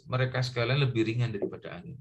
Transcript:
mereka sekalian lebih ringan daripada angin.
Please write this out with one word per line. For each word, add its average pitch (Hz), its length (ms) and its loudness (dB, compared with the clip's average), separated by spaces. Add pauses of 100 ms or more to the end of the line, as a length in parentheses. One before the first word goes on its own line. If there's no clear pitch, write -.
mereka 127 320 0
sekalian 123 400 2
lebih 117 240 4
ringan 113 320 2
daripada - 400 -6
angin. 87 260 -12